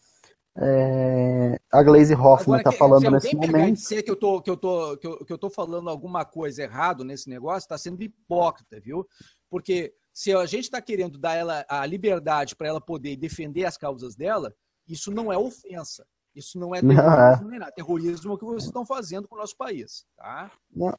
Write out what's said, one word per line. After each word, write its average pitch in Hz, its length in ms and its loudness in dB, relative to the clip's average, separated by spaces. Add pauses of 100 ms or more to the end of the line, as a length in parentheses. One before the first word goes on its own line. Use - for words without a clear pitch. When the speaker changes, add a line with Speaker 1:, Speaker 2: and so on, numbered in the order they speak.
(540)
Speaker 1:
É, 131 1040 0 (140)
a 139 100 8
Glaze 151 320 8
Hoffman 131 460 6
Speaker 2:
Agora, - 40 -4
Speaker 1:
tá 127 80 6
Speaker 2:
que-, - 40 -4
Speaker 1:
falando 135 280 8
Speaker 2:
se 135 60 4
Speaker 1:
nesse 139 180 4
Speaker 2:
alguém 277 120 -2
pegar 160 180 2
e 160 40 4
Speaker 1:
momento. 208 140 2
Speaker 2:
disser 214 280 -6
que 220 60 -8
eu 196 60 -2
tô, 196 260 -2
que 196 80 -6
eu 180 60 -4
tô, 165 420 -4
que - 80 -14
eu, 160 180 -14
que - 80 -14
eu 165 60 -10
tô 196 100 -10
falando 175 400 -10
alguma 165 380 -8
coisa 147 360 -10
errado 131 420 -6
nesse 135 260 -14
negócio, 143 380 -8
tá 156 100 -10
sendo 180 240 -14
hipócrita, 175 760 -6
viu? 135 280 -12 (420)
Porque 180 460 -6 (180)
se - 220 -6
a 185 100 0
gente 208 260 -8
tá 247 120 -10
querendo 180 360 -6
dar 165 180 -4
ela 165 300 -6
a 143 200 -6
liberdade 160 680 -4
pra 151 140 -10
ela 156 140 -6
poder 143 340 -10
defender 156 480 -8
as 175 140 -6
causas 123 360 -10
dela, 151 400 -6 (320)
isso 165 240 -14
não 214 220 -6
é 180 60 -2
ofensa. 196 680 -10 (300)
Isso 147 240 -18
não 175 160 -8
é - 80 -6
Speaker 1:
Não, 135 100 8
é. 135 40 8
Speaker 2:
terrorismo 127 540 8
nem - 80 -14
nada. 165 140 -14
Terrorismo 170 580 -6
é 202 40 -4
o 190 40 -8
que 214 60 -16
vocês 226 200 -10
estão 240 220 -10
fazendo 196 420 -10
com - 80 -20
o - 20 -14
nosso 208 180 -14
país, 208 480 -12 (120)
tá? 147 340 -16 (240)
Speaker 1:
Não, 175 240 -4